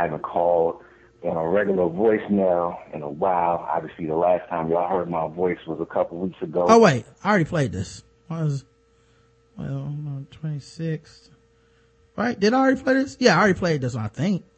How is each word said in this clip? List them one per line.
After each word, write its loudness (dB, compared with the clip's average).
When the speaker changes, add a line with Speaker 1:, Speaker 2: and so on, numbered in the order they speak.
Speaker 1:
haven't -4
called 2
on -2
a -2
regular 2
voicemail 2
in -8
a -8
while. 0
Obviously, -6
the -2
last 2
time -2
y'all 0
heard -2
my -4
voice -2
was -6
a -4
couple -4
weeks -6
ago. -2
Speaker 2:
Oh, 6
wait. 4
I -4
already 2
played -2
this. -10
What -6
was, -4
well, -10
on -8
twenty-sixth. -10
Right? -2
Did 4
I 4
already 4
play 2
this? 0
Yeah, 6
I 4
already 4
played 0
this -2
one, -4
I -4
think. -2